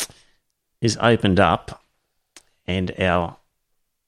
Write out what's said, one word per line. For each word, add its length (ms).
is 180
opened 400
up 440
and 340
our, 380